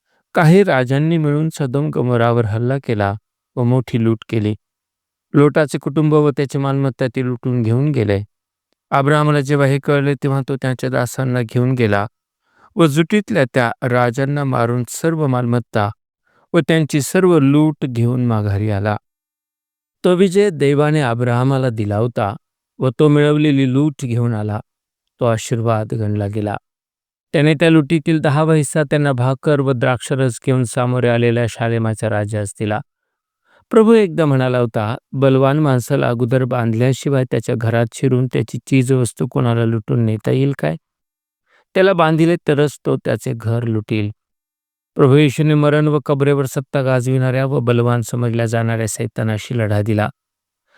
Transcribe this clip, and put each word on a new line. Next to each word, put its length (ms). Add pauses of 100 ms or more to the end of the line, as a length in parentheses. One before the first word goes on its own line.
(340)
काही 300
राजांनी 540
मिळून 320
सदोम 400
गमोरावर 540
हल्ला 340
केला 360 (420)
व 80
मोठी 400
लूट 240
केली. 260 (800)
लोटाचे 440
कुटुंब 360
व 160
त्याची 280
मालमत्ता 460 (120)
ते 80
लुटून 380
घेऊन 280
गेले. 320 (680)
अब्राहमाला 500
जेव्हा 260
हे 120
कळले, 360
तेव्हा 340
तो 80
त्यांच्या 340
दासांना 520
घेऊन 300
गेला 340 (680)
व 100
जुटीतल्या 580 (100)
त्या 180 (100)
राजांना 640
मारून 440
सर्व 380
मालमत्ता 640 (640)
व 60
त्यांची 420
सर्व 380
लूट 460
घेऊन 420
माघारी 440
आला. 260 (1080)
तो 100
विजय 360
देवाने 500
अब्राहमाला 680
दिला 280
होता 400 (420)
व 100
तो 200
मिळवलेली 640
लूट 220 (100)
घेऊन 300
आला. 260 (600)
तो 40
आशीर्वाद 720
गणला 320
गेला. 300 (760)
त्याने 220
त्या 160
लुटीतील 500
दहावा 340
हिस्सा 280
त्यांना 300
भाकर 480
व 120
द्राक्षरस 720
घेऊन 180
सामोरे 440
आलेल्या 400
शालेमाच्या 640
राजास 480
दिला. 220 (920)
प्रभू 220
एकदा 340
म्हणाला 320
होता, 380 (160)
"बलवान 460
माणसाला 500
अगोदर 360
बांधल्याशिवाय 800
त्याच्या 340
घरात 360
शिरून 320
त्याची 400
चीजवस्तू 600
कोणाला 380
लुटून 400
नेता 260
येईल 280
काय? 180 (1000)
त्याला 180
बांधिले 440 (120)
तरच 380
तो 100
त्याचे 400
घर 260
लुटील." 480 (840)
प्रभू 200
येशूने 400
मरण 340
व 180
कबरेवर 400
सत्ता 360
गाजविणाऱ्या 640
व 140
बलवान 400
समजल्या 460
जाणाऱ्या 420
सैतानाशी 720
लढा 240
दिला. 260 (680)